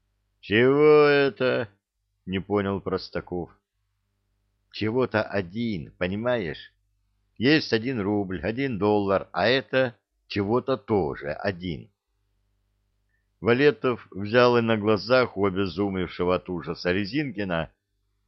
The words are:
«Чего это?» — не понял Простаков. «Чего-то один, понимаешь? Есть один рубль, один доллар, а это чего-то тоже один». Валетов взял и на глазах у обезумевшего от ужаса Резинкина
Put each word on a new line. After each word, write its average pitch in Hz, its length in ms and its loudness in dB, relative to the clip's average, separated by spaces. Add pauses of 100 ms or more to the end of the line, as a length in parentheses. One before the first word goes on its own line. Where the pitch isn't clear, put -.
(420)
«Чего 147 640 6
это?» — 131 640 2 (560)
не 92 140 -4
понял 98 420 -2
Простаков. 90 720 -6 (1200)
«Чего-то 110 520 -2
один, 98 720 -6
понимаешь? 101 760 -4 (640)
Есть 139 360 2
один 117 280 -2
рубль, 95 400 -2
один 113 380 -4
доллар, 98 520 0
а 90 160 0
это 131 480 0 (320)
чего-то 117 500 -2
тоже 73 540 -2
один». 85 580 -8 (1500)
Валетов 127 680 2
взял 120 480 4
и 120 40 4
на 113 160 2
глазах 107 600 0
у 98 80 0
обезумевшего 92 880 -2
от 90 140 -6
ужаса 85 420 -4
Резинкина 101 800 -4 (560)